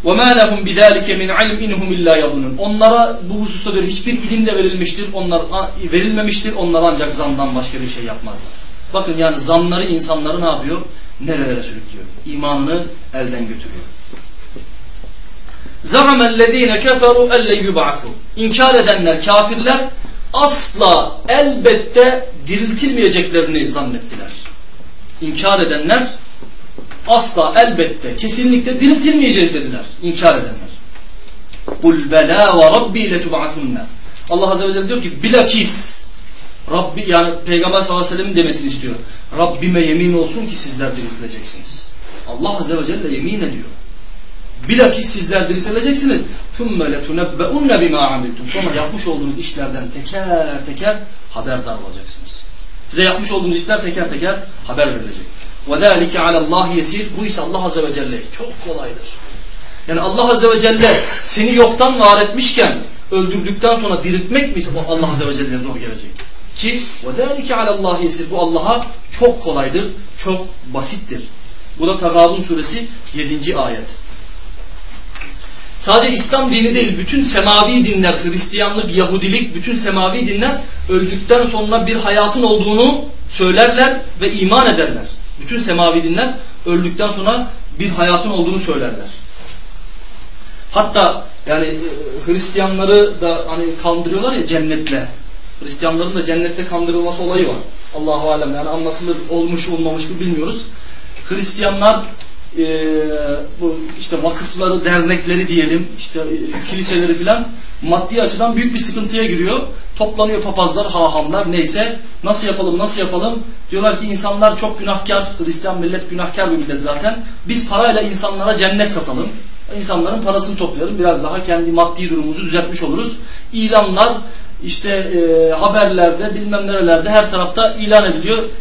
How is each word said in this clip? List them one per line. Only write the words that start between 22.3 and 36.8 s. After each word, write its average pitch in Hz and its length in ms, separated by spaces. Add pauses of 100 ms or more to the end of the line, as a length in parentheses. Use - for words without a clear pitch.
diriltilmeyeceklerini 185 1200
zannettiler. 233 640 (920)
İnkar 170 380
edenler 165 480 (1000)
asla, 190 480
elbette, 165 600
kesinlikle 247 640
diriltilmeyeceğiz 277 760
dediler 127 280 (220)
inkar 165 340
edenler. - 340 (1120)
قُلْ 311 260
بَلَا 208 400
وَرَبِّي 208 540 (100)
لَتُبْعَثُنَّ. 151 640 (520)
Allah 190 220
Azze 190 180
ve 190 40
Celle 196 140
diyor 240 140
ki 170 220
bilakis - 840 (680)
Rabbi, 185 360